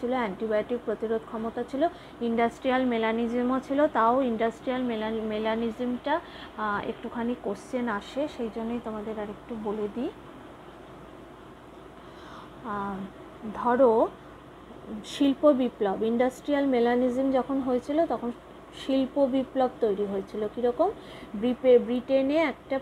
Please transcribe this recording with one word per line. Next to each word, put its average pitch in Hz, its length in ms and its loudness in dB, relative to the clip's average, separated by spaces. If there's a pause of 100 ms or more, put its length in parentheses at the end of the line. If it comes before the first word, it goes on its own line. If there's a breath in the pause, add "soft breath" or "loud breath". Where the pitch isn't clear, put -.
ছিল, 240 100 -2
অ্যান্টিবায়োটিক 220 760 0
প্রতিরোধ 220 420 -2
ক্ষমতা 226 440 -4
ছিল, 277 160 2 (340 loud breath)
ইন্ডাস্ট্রিয়াল 233 640 2
মেলানিজমও 240 760 2
ছিল। 277 260 2
তাও 247 360 4
ইন্ডাস্ট্রিয়াল 233 600 0
মেলা-, 220 400 -2
মেলানিজমটা, 226 1000 -2 (360 loud breath)
আহ, 208 320 -2
একটুখানি 240 540 -4
question 240 460 -4
আসে, 233 480 -4
সেই 226 200 -4
জন্যই 233 280 -4
তোমাদের 214 340 -6
আর 208 120 -6
একটু 226 340 -10
বলে 208 300 -2
দিই। 262 160 -2 (2500 loud breath)
আহ, 202 320 -4 (580)
ধরো 247 540 6 (960)
শিল্প 285 480 6
বিপ্লব, 220 500 2
industrial 254 640 2
melanism 247 640 4
যখন 269 300 2
হয়েছিল, 262 460 2
তখন 240 260 -2 (540)
শিল্প 269 400 2
বিপ্লব 262 440 2 (100)
তৈরি 208 240 2
হয়েছিল। 202 500 -4
কীরকম? 247 360 2 (460 loud breath)
ব্রিপে-, 247 420 6
ব্রিটেনে 262 580 2
একটা 269 460 0